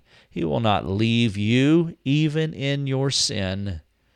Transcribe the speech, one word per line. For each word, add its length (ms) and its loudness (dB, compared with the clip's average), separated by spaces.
He 140 -6
will 160 -2
not 280 2
leave 480 2
you 680 2
even 500 0
in 320 -4
your 240 0
sin. 680 -4